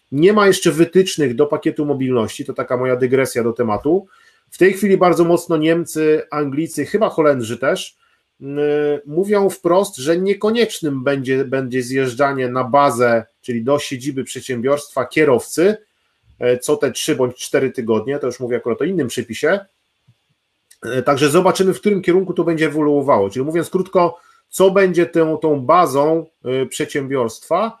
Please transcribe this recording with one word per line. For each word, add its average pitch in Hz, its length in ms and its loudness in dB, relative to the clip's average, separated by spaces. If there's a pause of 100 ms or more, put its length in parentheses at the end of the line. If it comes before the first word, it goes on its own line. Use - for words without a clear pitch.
(120)
Nie 165 220 4
ma 202 140 4
jeszcze 185 240 2
wytycznych 165 640 2
do 143 100 4
pakietu 151 400 -2
mobilności, 127 600 -2
to 127 80 -8
taka 127 240 -4
moja 127 180 0
dygresja 127 480 0
do 113 100 0
tematu. 131 540 -2 (420)
W - 80 -20
tej 190 160 6
chwili 196 240 2
bardzo 170 260 4
mocno 170 340 0
Niemcy, 156 640 0 (100)
Anglicy, 147 540 -4
chyba 202 240 2
Holendrzy 127 480 0
też, 170 400 -4 (440)
y, 131 40 -16 (600)
mówią 196 440 0
wprost, 190 480 0
że 151 200 0
niekoniecznym 196 840 -2
będzie, 135 420 0
będzie 127 360 -4
zjeżdżanie 131 680 -2
na 127 140 -2
bazę, 120 640 2 (160)
czyli 117 220 -4
do 143 160 2
siedziby 135 440 -8
przedsiębiorstwa 127 840 -4
kierowcy, 156 720 2 (600)
e, 123 180 2
co 147 200 -2
te 135 140 -2
trzy 147 240 -4
bądź 127 200 -2
cztery 131 360 -2
tygodnie, 117 480 -2
to 139 80 -4
już 117 120 -8
mówię 120 180 -4
akurat 113 240 -4
o 143 40 -2
innym 170 220 -2
przepisie. 143 520 -4 (1200)
E, 123 180 -4
także 139 280 2
zobaczymy, 180 440 2
w - 60 -6
którym 202 220 0
kierunku 185 320 0
to 175 100 0
będzie 156 220 0
ewoluowało. 143 640 2
Czyli 131 160 -4
mówiąc 160 240 -2
krótko, 175 500 0 (300)
co 190 220 4
będzie 180 340 4
tą, 160 320 0
tą 151 240 0
bazą, 156 640 2 (200)
e, 131 200 -2
przedsiębiorstwa, 139 1160 -4